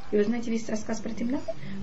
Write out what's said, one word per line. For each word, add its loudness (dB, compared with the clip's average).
И 4
вы 8
знаете 0
весь 0
рассказ -2
про -2
Тимна, 0